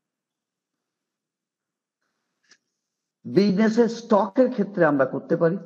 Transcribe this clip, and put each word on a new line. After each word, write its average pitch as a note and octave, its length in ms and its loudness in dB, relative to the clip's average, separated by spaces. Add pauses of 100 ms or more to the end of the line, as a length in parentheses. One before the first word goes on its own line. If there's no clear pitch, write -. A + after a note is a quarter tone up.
(3250)
বিজনেসের G#3 640 2
স্টকের A3 640 0
ক্ষেত্রে F#3 320 -2
আমরা C#3+ 220 2
করতে C#3+ 300 -6
পারি। E3 300 0